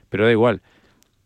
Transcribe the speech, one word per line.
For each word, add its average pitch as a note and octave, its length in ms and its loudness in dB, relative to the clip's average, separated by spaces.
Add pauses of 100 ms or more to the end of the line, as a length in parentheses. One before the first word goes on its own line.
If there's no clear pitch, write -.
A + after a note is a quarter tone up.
pero G2+ 160 -4
da A#2 60 2
igual, A2+ 300 0 (640)